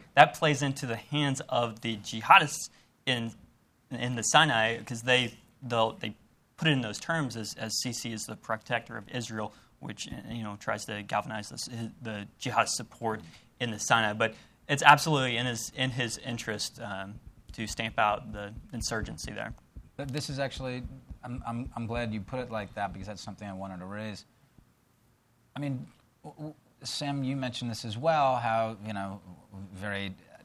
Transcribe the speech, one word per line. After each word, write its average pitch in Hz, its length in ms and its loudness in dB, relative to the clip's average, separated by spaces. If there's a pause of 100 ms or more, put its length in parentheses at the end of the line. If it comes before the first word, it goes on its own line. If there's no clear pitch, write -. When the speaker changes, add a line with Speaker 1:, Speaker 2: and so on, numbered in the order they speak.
(140)
Speaker 1:
that 156 200 10
plays 151 260 2
into 139 260 -2
the 117 100 -2
hands 143 520 -2
of 120 320 0
the 113 180 -2
jihadists 139 680 4 (380)
in, 117 260 0 (600)
in 123 240 -4
the 113 60 -2
Sinai, 117 600 6
'cause 113 200 -8
they, 127 320 4 (280)
they'll, 117 300 2
they - 240 -6 (400)
put 165 100 -2
it 156 60 6
in 131 80 2
those 107 180 -4
terms 143 380 -2
as, 107 180 -6
as - 180 -6 (120)
Sisi 120 280 -4
is 107 120 -6
the 107 100 -10
protector 113 600 -4
of 104 120 -12
Israel, 113 460 -6 (240)
which, - 300 -10 (200)
you 113 140 -6
know, 104 160 -8
tries 107 280 -2
to 104 180 -6
galvanize 107 440 -2
this, - 200 -8 (340)
the 104 240 -8 (140)
jihadist 117 300 2
support 110 520 -4 (380)
in 120 100 -2
the 107 80 -6
Sinai. 110 340 4
But 110 220 2 (340)
it's 143 140 2
absolutely 143 540 10
in 120 100 0
his, 117 280 -4
in 131 160 0
his 117 280 -2
interest, 117 640 -6
um, 98 320 -8 (380)
to 110 140 -6
stamp 110 320 -4
out 107 340 2
the 104 220 -10 (180)
insurgency 113 600 -4
there. 110 200 -8 (440)
Speaker 2:
Th-, 143 120 -8
this 139 220 -4
is 135 80 -6
actually, 127 460 -6 (400)
I'm, 120 220 -8
I'm, 120 280 -6
I'm 117 120 -6
glad 117 280 -4
you 107 60 -4
put 127 180 -6
it 123 120 -6
like 104 240 -6
that, 98 180 -4
because 95 160 -10
that's 101 140 -12
something 104 240 -12
I 101 60 -8
wanted 95 280 -8
to 90 60 -10
raise. 104 380 -8 (1300)
I - 20 -8
mean, 139 280 -4 (360)
w-, 151 160 -16
w-, 151 160 -10 (300)
Sam, 143 400 -4
you 135 120 0
mentioned 123 340 -4
this 110 140 -6
as 110 140 -4
well, 147 380 4
how, 113 400 2 (100)
you 110 60 -4
know, 98 280 -6 (540)
very 98 400 -4 (300)